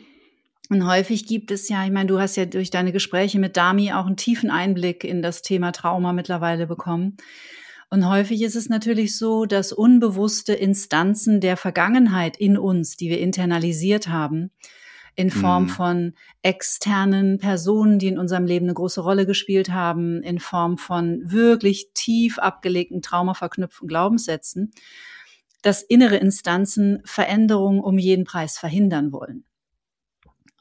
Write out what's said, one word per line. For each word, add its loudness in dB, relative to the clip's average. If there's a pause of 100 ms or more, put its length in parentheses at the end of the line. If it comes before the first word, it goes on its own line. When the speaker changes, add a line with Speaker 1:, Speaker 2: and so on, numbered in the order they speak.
(680)
Speaker 1:
Und 2
häufig 0
gibt -6
es -6
ja, -2
ich -2
meine, 0
du 2
hast -2
ja -2
durch -6
deine -2
Gespräche -2
mit -2
Dami 2
auch -2
einen -2
tiefen -2
Einblick -2
in -4
das -6
Thema -2
Trauma -2
mittlerweile -2
bekommen. -6 (720)
Und 2
häufig 0
ist -2
es -4
natürlich 0
so, 0
dass 0
unbewusste 4
Instanzen 2
der 2
Vergangenheit 2
in 2
uns, -2
die -6
wir -2
internalisiert 0
haben, -4 (640)
in 0
Form 2
Speaker 2:
Mhm. 0
Speaker 1:
von -2 (300)
externen 0
Personen, 2
die 0
in -2
unserem 0
Leben 0
eine -2
große -4
Rolle 2
gespielt 0
haben, -2
in -6
Form -2
von -2
wirklich 2
tief 0
abgelegten, -2
traumaverknüpften -4
Glaubenssätzen, -2 (920)
dass 2
innere 6
Instanzen 0
Veränderungen 2
um 0
jeden 2
Preis -8
verhindern 0
wollen. -14 (1160)